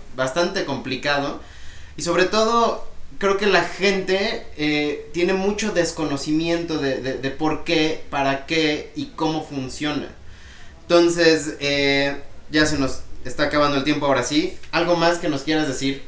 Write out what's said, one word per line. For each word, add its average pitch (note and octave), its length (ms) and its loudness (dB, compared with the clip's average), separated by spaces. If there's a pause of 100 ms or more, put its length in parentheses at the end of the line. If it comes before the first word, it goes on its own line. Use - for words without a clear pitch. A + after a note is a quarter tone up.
(160)
bastante F3 500 0
complicado. C#3 760 -4 (580)
Y D3 60 -8
sobre F3 220 4
todo, A3 600 2 (300)
creo G3 200 2
que G#3 100 0
la F3+ 160 4
gente, F#3+ 840 0 (120)
eh, D3 560 -2
tiene F3+ 200 2
mucho G3+ 380 0
desconocimiento D#3+ 1080 0
de, C3+ 220 0
de, C3 160 -4
de C3+ 140 -2
por D3+ 320 -2
qué, D#3 460 0
para C3+ 360 0
qué D#3 500 0
y D#3 200 -6
cómo D#3 280 -2
funciona. C#3 640 -4 (760)
Entonces, E3+ 760 6
eh, C#3+ 560 2 (340)
ya D3+ 160 4
se D3+ 120 2
nos C3+ 240 0 (220)
está - 200 -2
acabando D3 340 4
el C3+ 60 0
tiempo D3 220 0
ahora C3 180 4
sí. D3 340 0 (140)
¿Algo F3 240 2
más E3+ 240 4
que F3 100 -2
nos C#3 140 -2
quieras D#3 240 2
decir? C3+ 400 -2